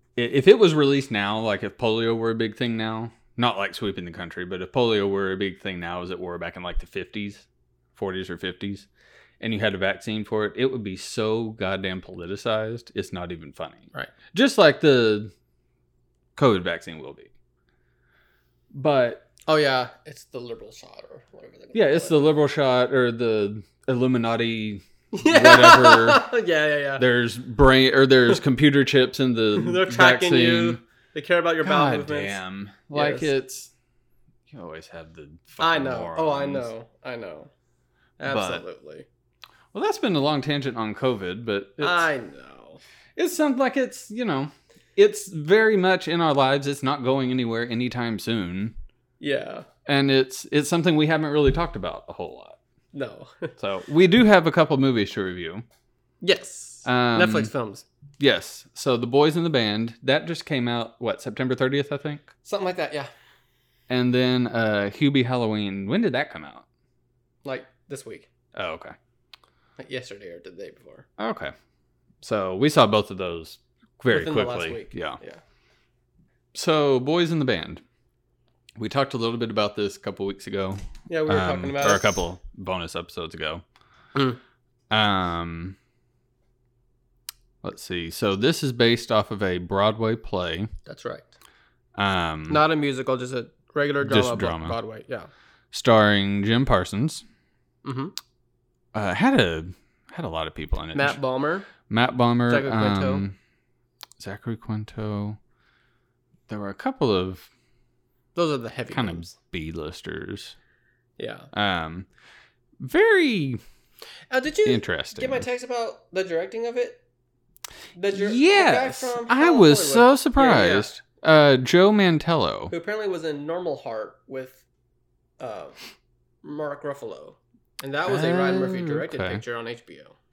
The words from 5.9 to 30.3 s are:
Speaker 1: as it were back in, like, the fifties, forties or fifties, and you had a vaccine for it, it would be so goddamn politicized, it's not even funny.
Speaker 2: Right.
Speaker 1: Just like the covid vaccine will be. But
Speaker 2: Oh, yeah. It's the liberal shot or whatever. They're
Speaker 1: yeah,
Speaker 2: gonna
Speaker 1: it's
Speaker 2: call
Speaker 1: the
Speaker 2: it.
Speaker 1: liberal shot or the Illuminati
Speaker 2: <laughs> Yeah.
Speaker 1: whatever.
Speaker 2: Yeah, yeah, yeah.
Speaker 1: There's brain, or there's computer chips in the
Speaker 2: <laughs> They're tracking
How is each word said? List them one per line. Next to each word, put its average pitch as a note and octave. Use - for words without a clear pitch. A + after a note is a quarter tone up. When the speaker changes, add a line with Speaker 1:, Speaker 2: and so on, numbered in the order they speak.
Speaker 1:
as F2+
it F2+
were F2
back E2+
in, F#2
like, F2
the -
fifties, G2+
forties F#2+
or F2
fifties, G2
and A2+
you G#2
had G#2
a -
vaccine G2+
for G#2+
it, G2+
it B2
would B2
be F#2+
so A2
goddamn F#2+
politicized, A2
it's G2+
not F2
even D#2
funny. -
Speaker 2:
Right. -
Speaker 1:
Just C4
like D#3+
the A2
covid G#2+
vaccine E2+
will C#2+
be. -
But C3+
Speaker 2:
Oh, D#3
yeah. C3
It's -
the -
liberal A#2
shot -
or -
whatever. -
They're -
Speaker 1:
yeah, A3
Speaker 2:
gonna C#3+
Speaker 1:
it's E3
Speaker 2:
call D#3+
Speaker 1:
the C#3
Speaker 2:
it. D3+
Speaker 1:
liberal D3+
shot B2+
or B2
the A2
Illuminati A#2
Speaker 2:
<laughs> -
Yeah. D#4
Speaker 1:
whatever. A#3+
Speaker 2:
Yeah, D#3
yeah, D3
yeah. C#3
Speaker 1:
There's A#2+
brain, C3
or C3+
there's B2+
computer C#3
chips B2+
in B2+
the G#2+
Speaker 2:
<laughs> A#2
They're F3+
tracking F3